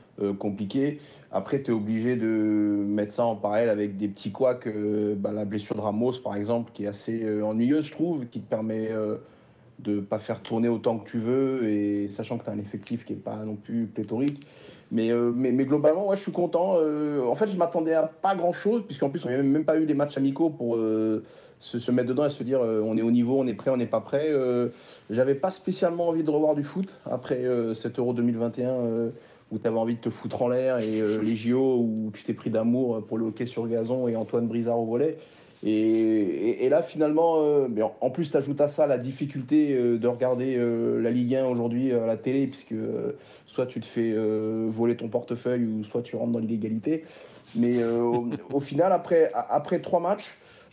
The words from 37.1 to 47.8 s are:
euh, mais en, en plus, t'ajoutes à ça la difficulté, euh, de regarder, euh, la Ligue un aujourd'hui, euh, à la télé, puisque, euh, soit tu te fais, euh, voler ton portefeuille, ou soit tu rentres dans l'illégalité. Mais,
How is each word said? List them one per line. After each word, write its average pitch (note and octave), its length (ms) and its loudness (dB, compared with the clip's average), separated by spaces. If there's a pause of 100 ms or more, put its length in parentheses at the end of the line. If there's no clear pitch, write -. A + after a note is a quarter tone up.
euh, D3 320 4
mais G#2+ 120 0
en, G#2+ 180 -2
en B2+ 100 2
plus, D3+ 220 -4
t'ajoutes C#3+ 280 0
à D3 60 6
ça D3 220 2
la B2+ 100 2
difficulté, C#3 800 0
euh, A#2+ 200 4
de A2+ 120 0
regarder, B2+ 500 0
euh, A#2 420 2
la A#2 120 2
Ligue B2 240 2
un C3 100 2
aujourd'hui, B2 460 0
euh, A#2 100 2
à A2+ 60 0
la A2 80 2
télé, C3 320 0
puisque, - 240 -12
euh, A2+ 400 -4 (340)
soit B2+ 200 -2
tu B2+ 120 -8
te A2 80 -8
fais, A2+ 260 -2
euh, A2 560 0
voler A#2 280 0
ton A#2+ 120 -8
portefeuille, A#2+ 560 -2
ou A2 200 -2
soit A#2+ 180 -4
tu - 140 -8
rentres A#2 160 -2
dans A#2 80 0
l'illégalité. A2+ 640 -2 (500)
Mais, A#2+ 260 2